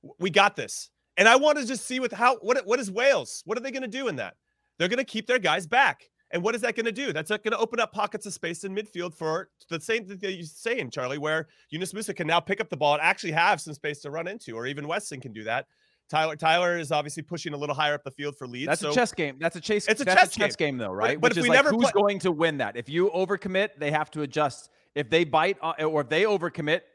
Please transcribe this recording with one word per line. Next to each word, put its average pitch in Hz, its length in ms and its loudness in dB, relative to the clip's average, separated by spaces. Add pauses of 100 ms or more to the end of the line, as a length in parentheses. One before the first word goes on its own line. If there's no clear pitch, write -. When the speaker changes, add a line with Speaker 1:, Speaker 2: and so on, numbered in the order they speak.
Speaker 1:
W-, - 160 -20
we 185 120 -2
got 196 260 4
this." - 340 -8 (260)
And 202 120 8
I 240 80 10
wanna 294 300 4
just 247 180 -4
see 254 160 -4
with 247 120 -4
how, 240 240 2
what, 220 300 0
what 240 140 2
is 196 100 -6
Wales? 220 540 0
What 220 140 -4
are - 20 -4
they 262 100 -6
gonna 262 180 -6
do 254 200 -4
in 160 80 -4
that? 98 200 -8 (420)
They're 175 100 2
gonna 247 160 0
keep - 220 -8
their 247 120 2
guys 175 280 2
back. 226 420 2 (220)
And 175 120 -4
what 226 120 0
is 226 80 -4
that 240 140 -2
gonna 233 160 -2
do? 240 200 -4
That's, 160 180 -4
uh, 214 80 0
gonna 214 200 -2
open 226 220 0
up 214 120 0
pockets 208 320 -4
of 196 80 -10
space - 320 -8
in 190 100 -8
midfield 180 400 -8
for 165 360 -4 (180)
the 165 120 -6
same 226 260 -4
thing 190 120 -14
that 196 140 -6
you're 175 140 -10
saying, 151 440 -6
Charlie, 135 280 -4
where 156 300 -2 (220)
Yunus 170 220 -6
Musah 208 240 -8
can 170 100 -4
now 165 140 2
pick 196 200 -6
up 202 100 -6
the 165 60 -8
ball 143 180 4
and 151 80 0
actually 180 300 0
have 170 280 2
some 156 140 -12
space 147 280 -8
to 147 80 -10
run 165 180 -6
into, 196 280 -12
or 117 100 -6
even 143 220 -8
Weston 160 320 -6
can 123 120 -14
do 107 120 -12
that. 117 220 -4 (420)
Tyler, 156 280 0
Tyler 170 420 2
is 151 140 -6
obviously 147 300 -2
pushing 156 300 -8
a 147 40 -6
little 143 180 -2
higher 147 200 2
up 143 80 -6
the 139 80 -12
field 143 260 -8
for 131 100 -12
Leeds, 123 220 -8
Speaker 2:
That's 160 140 2
a - 40 -6
Speaker 1:
so 147 60 0
Speaker 2:
chess 240 200 2
game. 143 260 -4
That's 165 180 -2
a 165 40 -8
chase, 208 280 -2
Speaker 1:
It's 220 120 0
a 269 40 -4
Speaker 2:
that's 185 160 6
Speaker 1:
chess - 160 2
Speaker 2:
a - 20 -6
chess 151 180 0
Speaker 1:
game. 147 180 0
Speaker 2:
game, 127 40 -6
though, 107 100 -4
Speaker 1:
But, 92 60 -6
Speaker 2:
right? 131 260 0
Speaker 1:
but 240 100 4
Speaker 2:
Which - 20 -4
Speaker 1:
if 170 60 0
Speaker 2:
is 165 60 2
Speaker 1:
we - 60 2
Speaker 2:
like, - 80 8
Speaker 1:
never 285 120 6
Speaker 2:
who's 226 200 2
Speaker 1:
play - 20 -10
Speaker 2:
going 202 280 4
to 180 120 2
win 156 260 2
that? 113 180 -2
If 120 120 -8
you 175 220 2
overcommit, 190 680 0
they 147 120 -2
have 151 220 0
to 151 100 -4
adjust. 147 480 -2 (260)
If 147 120 -2
they 165 160 4
bite, 160 380 2
uh, 160 120 -4 (100)
or 156 160 2
if 123 80 -4
they 165 160 4
overcommit 170 560 0 (140)